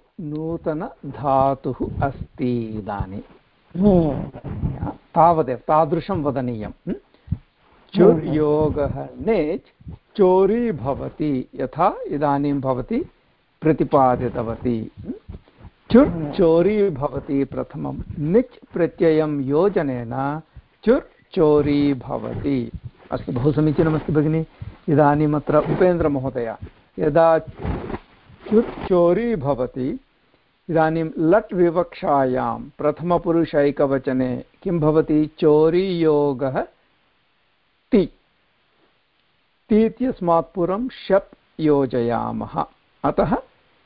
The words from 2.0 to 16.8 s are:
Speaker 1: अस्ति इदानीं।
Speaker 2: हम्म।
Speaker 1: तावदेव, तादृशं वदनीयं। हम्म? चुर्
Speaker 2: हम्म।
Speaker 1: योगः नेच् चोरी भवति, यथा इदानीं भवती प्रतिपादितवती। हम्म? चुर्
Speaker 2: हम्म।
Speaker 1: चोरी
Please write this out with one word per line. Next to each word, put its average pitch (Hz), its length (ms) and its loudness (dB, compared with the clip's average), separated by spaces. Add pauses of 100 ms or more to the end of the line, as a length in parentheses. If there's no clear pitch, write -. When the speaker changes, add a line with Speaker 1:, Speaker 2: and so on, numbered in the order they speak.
Speaker 1:
अस्ति 123 640 -4
इदानीं। 101 560 -8 (580)
Speaker 2:
हम्म। 175 440 4 (640)
Speaker 1:
तावदेव, 156 720 2
तादृशं 160 680 0
वदनीयं। 123 460 -4
हम्म? - 240 -10 (1040)
चुर् 170 180 8
Speaker 2:
हम्म। 156 180 -4
Speaker 1:
योगः 147 760 -2 (100)
नेच् 170 760 -4 (260)
चोरी 196 540 4
भवति, 135 840 -6
यथा 175 420 -2 (100)
इदानीं 143 460 0
भवती 131 460 -2 (600)
प्रतिपादितवती। 123 1400 0
हम्म? 208 360 -12 (560)
चुर् 262 160 8
Speaker 2:
हम्म। 160 240 -6
Speaker 1:
चोरी 196 580 2